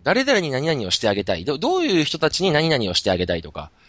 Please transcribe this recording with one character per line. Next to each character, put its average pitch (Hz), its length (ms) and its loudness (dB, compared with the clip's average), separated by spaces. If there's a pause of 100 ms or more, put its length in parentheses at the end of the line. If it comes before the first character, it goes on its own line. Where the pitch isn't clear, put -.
誰 214 200 2
々 262 160 2
に 165 100 -2
何 135 160 -2
々 143 220 0
を - 20 -6
し - 80 0
て 113 100 -2
あ 104 60 4
げ 101 100 0
た 95 120 -2
い。 82 100 -6
ど-、 135 140 -2
ど 339 220 0
う - 20 0
い 196 180 2
う - 20 0
人 147 140 -4
た 156 140 2
ち - 100 -4
に 185 100 2
何 156 180 2
々 123 200 2
を 90 60 -2
し - 80 0
て 101 80 2
あ 90 60 2
げ 87 100 -2
た 87 80 -2
い 82 80 -6
と 78 80 -16
か。 76 180 -12 (200)